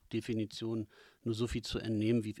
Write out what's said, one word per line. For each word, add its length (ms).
Definition, 720
nur 100
so 140
viel 160
zu 160
entnehmen, 440
wie 160